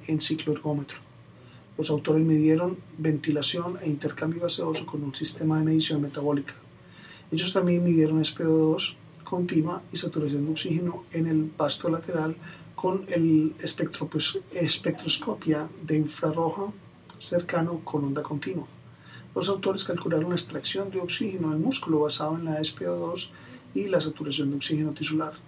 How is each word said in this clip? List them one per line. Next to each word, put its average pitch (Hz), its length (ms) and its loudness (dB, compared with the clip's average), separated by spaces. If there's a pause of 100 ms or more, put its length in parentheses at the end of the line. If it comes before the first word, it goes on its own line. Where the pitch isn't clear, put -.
en 156 160 0
cicloergómetro. 151 760 -2 (760)
Los 160 120 -2
autores 156 340 4
midieron 160 540 4 (220)
ventilación 160 800 0
e 160 80 -4
intercambio 156 540 -2
gaseoso 160 420 0
con 147 180 -6
un 139 120 -4
sistema 156 440 0
de 156 60 2
medición 156 380 2
metabólica. 143 520 -2 (760)
Ellos 170 220 0
también 175 280 4
midieron 160 380 6
S 156 160 2
P 165 80 -2
O 160 60 4
dos 160 460 4 (280)
continua 175 680 0
y 170 60 -8
saturación 147 480 -2
de 156 60 0
oxígeno 170 600 -2
en 165 140 0
el 156 300 2
vasto 151 320 0
lateral 165 480 -2 (380)
con 185 340 -2
el 160 520 4
espectro-, - 480 -2
pues, - 300 -2 (140)
espectroscopia 160 1160 0 (140)
de 156 140 0
infrarroja 160 720 0 (480)
cercano 170 640 0
con 147 220 -2
onda 139 180 -2
continua. 151 440 -4 (680)
Los 190 140 0
autores 190 360 0
calcularon 170 460 0
la 175 60 2
extracción 190 540 -4
de 190 100 -4
oxígeno 175 500 -2
del 156 100 0
músculo 165 400 0
basado 151 360 0
en 170 80 -6
la 156 160 -2
S 156 180 -2
P - 100 -6
O 175 80 -2
dos 170 360 -6 (420)
y 196 140 -2
la 175 140 2
saturación 147 480 -4
de 143 60 -2
oxígeno 151 360 -2
tisular. 156 400 -4 (160)